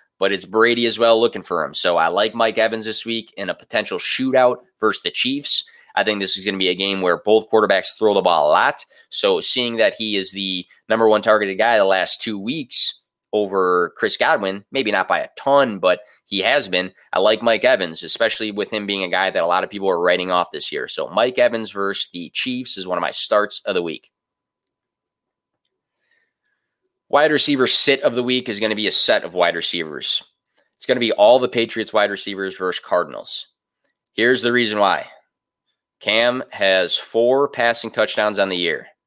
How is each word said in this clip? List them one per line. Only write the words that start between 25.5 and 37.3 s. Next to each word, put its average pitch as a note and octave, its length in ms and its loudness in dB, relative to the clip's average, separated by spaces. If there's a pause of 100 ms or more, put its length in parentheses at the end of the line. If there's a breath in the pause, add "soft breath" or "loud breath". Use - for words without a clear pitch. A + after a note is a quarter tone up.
Wide D3+ 240 4
receiver C3+ 340 2
sit - 340 2
of B2+ 140 2
the B2 80 0
week B2+ 240 -2
is G#2 140 -6
gonna G#2+ 140 0
be G#2 120 -2
a F2+ 60 0
set - 320 2
of F2 80 -14
wide F2 240 2
receivers. D#2+ 640 -6 (540)
It's - 80 -16
gonna B2 160 0
be A2 100 2
all A#2 260 6
the B2 120 0
Patriots A2+ 420 -4
wide G#2 200 2
receivers F#2+ 440 -8
versus F#2 280 -4
Cardinals. D2+ 680 -4 (640)
Here's - 280 2
the A#2+ 120 0
reason G#2+ 260 0
why. F#2 260 2 (920)
Cam A#2+ 520 0
has F#2+ 440 2
four C3 540 0